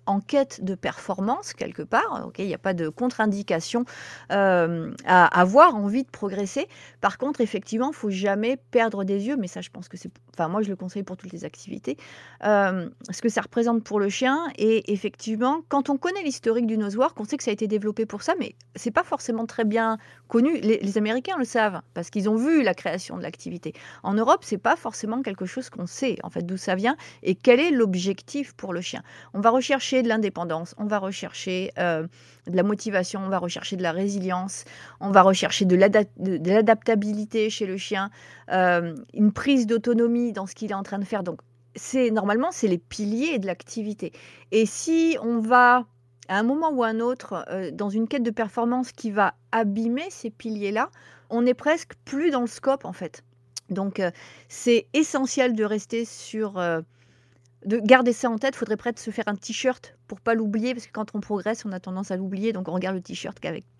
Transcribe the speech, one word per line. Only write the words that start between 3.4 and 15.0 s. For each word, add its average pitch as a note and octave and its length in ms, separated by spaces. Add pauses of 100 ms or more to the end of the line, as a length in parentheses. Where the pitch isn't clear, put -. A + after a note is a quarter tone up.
euh, F3 600 (140)
à F3+ 340
avoir B3+ 340
envie G#3+ 300
de - 60
progresser. G3+ 580 (320)
Par G3 160
contre, C#4+ 240
effectivement, A3 520
faut G#3 180
jamais G3+ 480
perdre A3 460
des G3 220
yeux, C#4+ 120
mais F#3 100
ça, F3+ 140
je - 80
pense - 180
que - 80
c'est, - 140 (240)
enfin, D#3+ 140
moi, F#3+ 120
je G#3 80
le F#3+ 80
conseille F#3 260
pour F#3 140
toutes F#3 160
les E3+ 140
activités, - 500 (480)
euh, F#3+ 460 (200)
ce - 120
que A#3 80
ça - 100
représente A#3 420
pour G#3 180
le G3+ 100
chien. C4+ 380 (100)
Et A3 340
effectivement, A3 800